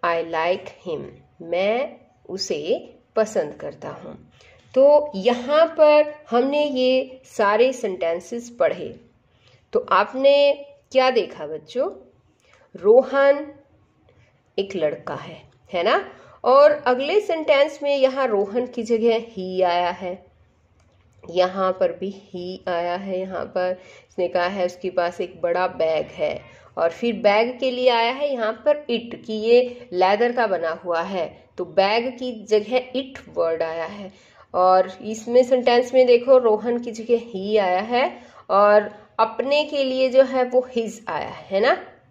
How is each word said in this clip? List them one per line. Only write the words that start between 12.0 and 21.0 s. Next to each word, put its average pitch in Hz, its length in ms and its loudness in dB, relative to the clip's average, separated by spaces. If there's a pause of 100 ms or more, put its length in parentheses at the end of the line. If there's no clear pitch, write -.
रोहन 269 680 4 (1120)
एक 196 180 -6
लड़का 151 400 -6
है, 156 260 -16 (320)
है 175 100 -2
ना? 247 140 2 (460)
और 277 280 6 (160)
अगले 277 340 0
सेंटेंस 311 600 0
में 285 140 0
यहाँ 262 300 0
रोहन 208 400 -2
की 247 160 -8
जगह 226 420 0 (100)
he 185 280 -4
आया 175 260 0
है, 180 240 -8 (1120)